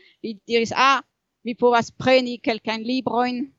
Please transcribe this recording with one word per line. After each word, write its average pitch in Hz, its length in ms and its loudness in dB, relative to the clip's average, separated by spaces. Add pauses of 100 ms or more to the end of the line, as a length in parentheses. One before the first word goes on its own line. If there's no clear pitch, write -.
(180)
li 220 160 -10 (120)
diris, 233 300 0
"Ah, 262 240 4 (440)
mi 240 100 -6
povas 240 360 2
preni 247 480 0
kelkajn 220 460 -6
librojn." 247 540 -2 (200)